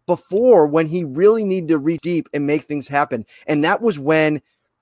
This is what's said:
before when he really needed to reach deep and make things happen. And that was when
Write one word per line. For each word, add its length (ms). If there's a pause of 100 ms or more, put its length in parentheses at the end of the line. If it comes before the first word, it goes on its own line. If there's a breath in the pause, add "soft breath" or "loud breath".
before 600
when 200
he 160
really 420
needed 240
to 80
reach 240
deep 320
and 120
make 180
things 240
happen. 380 (220 soft breath)
And 160
that 180
was 180
when 420 (400)